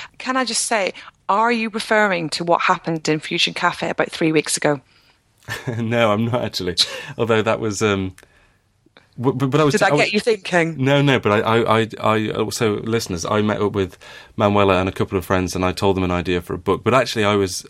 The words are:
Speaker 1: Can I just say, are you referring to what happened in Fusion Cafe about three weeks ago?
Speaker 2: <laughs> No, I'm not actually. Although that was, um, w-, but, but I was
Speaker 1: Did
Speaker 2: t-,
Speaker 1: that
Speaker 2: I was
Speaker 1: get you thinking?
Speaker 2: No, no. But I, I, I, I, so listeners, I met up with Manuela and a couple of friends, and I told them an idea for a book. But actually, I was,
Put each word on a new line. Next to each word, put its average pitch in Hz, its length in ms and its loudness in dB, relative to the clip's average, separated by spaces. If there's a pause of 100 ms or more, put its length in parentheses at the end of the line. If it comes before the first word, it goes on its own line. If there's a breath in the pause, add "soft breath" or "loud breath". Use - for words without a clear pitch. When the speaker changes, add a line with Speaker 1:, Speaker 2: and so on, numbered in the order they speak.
(180 loud breath)
Speaker 1:
Can 254 200 -4
I 262 80 0
just 220 200 -4
say, 208 280 -2 (360 loud breath)
are 220 220 2
you 226 180 -2
referring 202 640 0
to - 140 -6
what 170 160 2
happened 165 480 0
in 156 100 0
Fusion 170 340 -2
Cafe 170 360 -2
about - 220 -2
three 160 200 0
weeks 156 260 0
ago? 147 240 0 (840 soft breath)
Speaker 2:
<laughs> 117 100 -4
No, 117 340 2
I'm 110 140 2
not 117 180 0
actually. 90 320 -4 (420 loud breath)
Although 110 240 2
that 110 180 0
was, 104 220 -4
um, 98 340 0 (1040 soft breath)
w-, 123 180 0
but, 135 140 -2
but 147 100 2
I 156 60 4
was 139 80 2
Speaker 1:
Did 208 60 2
Speaker 2:
t-, 202 60 4
Speaker 1:
that 190 60 4
Speaker 2:
I 147 40 2
was 151 100 2
Speaker 1:
get - 80 -6
you 208 60 2
thinking? 175 580 0
Speaker 2:
No, 139 240 2
no. 139 180 4
But 104 260 2
I, 113 160 2 (200)
I, 110 60 0 (120)
I, 110 140 0 (320)
I, 107 40 -6
so 107 240 0 (100)
listeners, 110 420 -4
I 104 160 0
met 107 200 0
up 104 120 0
with 98 240 -2 (400 loud breath)
Manuela 101 420 4
and 92 80 0
a 95 60 -4
couple 98 240 -4
of 90 80 -2
friends, 92 300 0
and 92 100 0
I 90 80 0
told 98 240 0
them 95 60 0
an 90 80 0
idea 87 300 -2
for - 120 -8
a - 60 -6
book. 90 240 -2
But 110 100 2
actually, 117 320 0
I 104 100 2
was, 95 340 -2